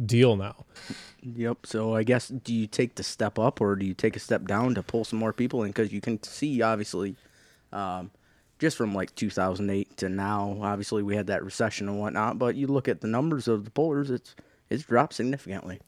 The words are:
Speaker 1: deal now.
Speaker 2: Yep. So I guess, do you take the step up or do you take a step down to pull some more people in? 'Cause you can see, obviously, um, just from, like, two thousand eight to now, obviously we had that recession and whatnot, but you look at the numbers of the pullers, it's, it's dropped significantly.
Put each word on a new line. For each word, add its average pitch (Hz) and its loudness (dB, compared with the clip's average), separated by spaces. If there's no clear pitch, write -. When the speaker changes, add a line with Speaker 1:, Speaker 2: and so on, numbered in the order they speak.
Speaker 1:
deal 117 8
now. 98 -6
Speaker 2:
Yep. 117 -4
So 110 0
I 110 4
guess, 120 4
do 120 -6
you 110 0
take - 0
the 117 -8
step - -2
up 113 4
or 101 4
do 98 -2
you 92 -2
take 110 0
a 101 -10
step 104 0
down 110 2
to 98 -2
pull 113 -2
some 110 -4
more 110 0
people 123 0
in? 101 -2
'Cause 107 0
you 101 -4
can 113 -4
see, 147 -2
obviously, 104 0
um, 95 -6
just 156 0
from, 107 0
like, 92 -4
two 107 -2
thousand 95 0
eight 98 -2
to 95 -2
now, 101 -2
obviously 104 -2
we 101 0
had 101 -2
that 95 0
recession 104 -2
and 101 -2
whatnot, 107 0
but 120 2
you 139 -2
look 135 0
at - 0
the 110 -6
numbers 131 0
of 107 2
the 110 -14
pullers, 143 0
it's, - -6
it's 127 -2
dropped 123 4
significantly. 98 -6